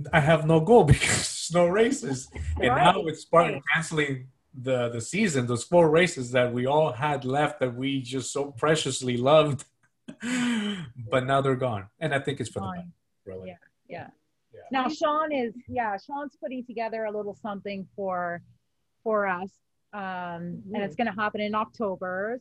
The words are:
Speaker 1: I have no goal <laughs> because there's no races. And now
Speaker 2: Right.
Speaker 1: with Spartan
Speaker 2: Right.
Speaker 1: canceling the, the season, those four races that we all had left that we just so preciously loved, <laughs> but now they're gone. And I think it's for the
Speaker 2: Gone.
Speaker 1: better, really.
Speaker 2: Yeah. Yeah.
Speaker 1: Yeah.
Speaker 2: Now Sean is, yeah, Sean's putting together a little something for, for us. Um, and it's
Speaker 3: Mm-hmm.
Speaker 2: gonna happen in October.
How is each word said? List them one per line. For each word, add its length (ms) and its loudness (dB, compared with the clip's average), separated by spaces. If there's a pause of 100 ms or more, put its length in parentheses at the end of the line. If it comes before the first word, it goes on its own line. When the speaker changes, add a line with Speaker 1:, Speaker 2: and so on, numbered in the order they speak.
(120)
Speaker 1:
I 80 6
have 260 4
no 140 6
goal 240 8
<laughs> 100 8
because 160 2
there's 440 -2
no 140 6
races. 600 0 (280)
And 100 0
now 280 4
Speaker 2:
Right. 100 -4
Speaker 1:
with 140 -6
Spartan 340 4
Speaker 2:
Right. 100 -8 (100)
Speaker 1:
canceling 540 -2 (260)
the, 360 -2
the 120 -6
season, 460 0
those 160 0
four 260 6
races 420 2
that 200 4
we 140 -2
all 260 4
had 320 -2
left 380 0
that 140 -2
we 260 -2
just 320 -6
so 180 -4
preciously 680 0
loved, 460 4 (260)
<laughs> 320 -20 (880)
but 160 0
now 160 2
they're 140 2
gone. 320 -4 (120)
And 140 -2
I 60 0
think 200 -6
it's 100 -6
for 100 -8
the 60 -6
Speaker 2:
Gone. 100 -8
Speaker 1:
better, 640 -16
really. 120 -12
Speaker 2:
Yeah. 60 -16 (320)
Yeah. 200 -14 (460)
Speaker 1:
Yeah. 80 -20 (100)
Speaker 2:
Now 180 0
Sean 420 0
is, 220 -4 (160)
yeah, 280 -4
Sean's 380 -10
putting 300 -10
together 400 -6
a 60 -4
little 240 -8
something 600 -10
for, 460 -4 (640)
for 240 0
us. 220 -4 (440)
Um, 80 -10 (720)
and 40 -4
it's 180 -4
Speaker 3:
Mm-hmm. 140 -2
Speaker 2:
gonna 120 -8
happen 200 -2
in 140 -2
October. 840 -4